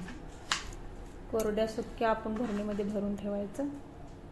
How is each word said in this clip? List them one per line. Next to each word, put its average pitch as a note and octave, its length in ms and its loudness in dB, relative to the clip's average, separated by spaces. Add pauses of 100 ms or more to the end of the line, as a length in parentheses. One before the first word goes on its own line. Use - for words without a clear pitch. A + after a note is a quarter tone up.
(1300)
कोरड्या A3 360 4
सुक्या A3+ 420 2
आपण A3 260 2
भरणीमध्ये G#3 500 2
भरून G3+ 300 2
ठेवायचं. G3+ 520 0 (640)